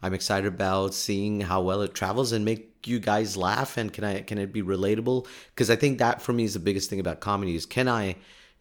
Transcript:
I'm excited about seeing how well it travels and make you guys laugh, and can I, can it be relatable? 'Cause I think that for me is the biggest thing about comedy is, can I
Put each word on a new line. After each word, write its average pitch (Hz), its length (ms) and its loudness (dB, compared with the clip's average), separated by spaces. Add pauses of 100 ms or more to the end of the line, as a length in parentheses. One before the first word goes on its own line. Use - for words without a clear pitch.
I'm 92 120 -2
excited 98 340 0
about 95 460 0
seeing 104 480 -2
how 92 180 2
well 92 220 2
it 98 120 -4
travels 113 380 0
and 110 120 0
make - 420 -4
you 120 120 0
guys 104 380 0
laugh, 101 400 0
and 110 160 -4
can 104 120 -6
I, 101 180 -2
can 104 160 -6
it 98 140 -4
be 107 100 -2
relatable? 107 640 0 (280)
'Cause 117 160 2
I 117 60 8
think 135 220 2
that 117 240 2
for - 100 -2
me 117 120 2
is 104 100 0
the 104 60 -4
biggest 98 280 0
thing 98 100 -2
about 87 220 -2
comedy 98 340 0
is, 80 120 -4
can 127 220 0
I 101 280 0 (440)